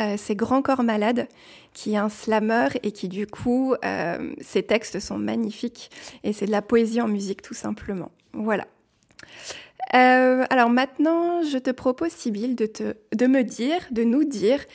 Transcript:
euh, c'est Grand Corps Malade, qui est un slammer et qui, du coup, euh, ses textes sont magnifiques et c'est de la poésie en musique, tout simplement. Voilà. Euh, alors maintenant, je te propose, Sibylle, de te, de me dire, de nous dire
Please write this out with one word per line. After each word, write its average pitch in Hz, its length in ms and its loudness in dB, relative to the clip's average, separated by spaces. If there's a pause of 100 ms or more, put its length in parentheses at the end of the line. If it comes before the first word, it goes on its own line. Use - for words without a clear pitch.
euh, 208 180 -2
c'est - 160 -4
Grand 247 280 0
Corps 262 200 0
Malade, 226 460 0 (460)
qui 208 200 -4
est 208 40 2
un 208 100 0
slammer 220 640 0 (120)
et 208 80 -2
qui, 202 160 -8
du 196 220 -6
coup, 254 560 0
euh, 170 560 -4
ses 190 240 -2
textes - 340 -2
sont 196 200 -6
magnifiques 214 760 -6 (320)
et 208 80 0
c'est 208 140 -4
de 208 40 -2
la 208 120 0
poésie 233 380 2
en 226 60 0
musique, 202 340 -4
tout - 140 -16
simplement. 208 560 -8 (220)
Voilà. 220 340 -2 (1300)
Euh, 254 540 6
alors 240 220 4
maintenant, 330 720 2
je 285 160 -2
te 254 120 -2
propose, 254 420 -2
Sibylle, 233 440 -4
de 220 80 0
te, 214 300 -4 (200)
de 247 120 4
me 262 160 6
dire, 262 380 -2 (100)
de 233 140 0
nous 262 200 4
dire 254 360 2 (140)